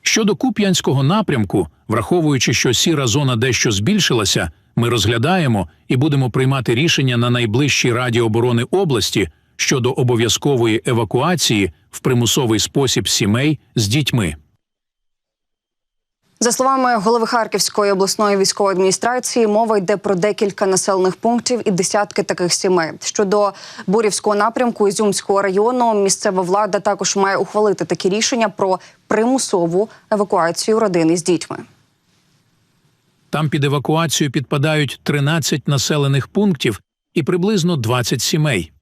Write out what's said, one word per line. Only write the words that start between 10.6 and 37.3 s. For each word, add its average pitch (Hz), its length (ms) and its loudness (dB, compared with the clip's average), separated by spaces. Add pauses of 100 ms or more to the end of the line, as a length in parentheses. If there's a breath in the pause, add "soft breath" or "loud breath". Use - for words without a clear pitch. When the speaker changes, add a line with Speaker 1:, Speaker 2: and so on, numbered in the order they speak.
Speaker 1:
евакуації 120 880 0 (180)
в - 80 -16
примусовий 117 600 0
спосіб 127 500 -2
сімей 123 500 0 (160)
з 110 120 0
дітьми. 107 480 -2 (2000)
Speaker 2:
За 233 120 2
словами 254 440 2
голови 226 320 2
Харківської 208 640 0
обласної 196 460 2
військової 196 360 0
адміністрації, 220 720 0
мова 214 300 2
йде 196 200 0
про 202 180 -2
декілька 202 500 -2
населених 185 500 0
пунктів 233 500 -2
і 220 60 0
десятки 202 520 0
таких 180 300 -2
сімей. 180 380 0 (120)
Щодо 208 500 0 (340 loud breath)
Борівського 208 480 0
напрямку 208 520 0
Ізюмського 196 540 0
району, 214 640 0
місцева 190 380 0
влада 196 380 0
також 202 360 -2
має 196 220 0
ухвалити 202 480 0
такі 180 240 -2
рішення 220 400 0
про 185 300 -2 (280 loud breath)
примусову 214 840 0 (220 loud breath)
евакуацію 202 680 0
родини 175 380 2
з 160 60 -6
дітьми. - 340 -2 (1700)
Speaker 1:
Там 151 200 -2
під 147 140 -2
евакуацію 151 680 0
підпадають 151 720 -2
тринадцять 147 640 -2
населених 139 600 0
пунктів 165 540 0 (320)
і 165 100 0
приблизно 180 540 0